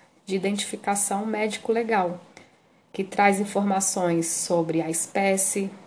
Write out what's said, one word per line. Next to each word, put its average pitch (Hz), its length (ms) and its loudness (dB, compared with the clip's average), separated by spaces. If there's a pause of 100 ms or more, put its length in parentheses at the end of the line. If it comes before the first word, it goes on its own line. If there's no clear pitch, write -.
(240)
de 190 120 -2
identificação 202 920 -2
médico-legal, 214 920 0 (720)
que 196 100 -4
traz 196 380 4
informações 190 840 0
sobre 165 560 0
a 156 80 -4
espécie 196 800 0 (160)